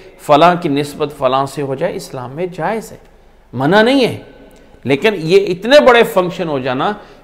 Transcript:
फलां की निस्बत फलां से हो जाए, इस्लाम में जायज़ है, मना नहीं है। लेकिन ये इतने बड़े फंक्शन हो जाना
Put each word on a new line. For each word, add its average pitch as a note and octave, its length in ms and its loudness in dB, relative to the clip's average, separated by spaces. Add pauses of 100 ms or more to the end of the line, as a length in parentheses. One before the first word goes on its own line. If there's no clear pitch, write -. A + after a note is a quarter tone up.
(200)
फलां E3 360 4
की E3+ 120 -4
निस्बत C#3+ 420 -4
फलां C3+ 360 -2
से D3 160 -8
हो C3+ 140 -6
जाए, E3+ 160 -4
इस्लाम C3 380 -12
में E3+ 220 -8
जायज़ G3 400 -6
है, - 60 -20 (540)
मना D3+ 300 2
नहीं B3+ 220 2
है। A#2+ 220 -6 (580)
लेकिन C#3+ 300 0
ये E3 240 2
इतने G3 420 2
बड़े A#3 240 6
फंक्शन F3+ 440 -2
हो C#3+ 120 -4
जाना C3+ 340 -4 (300)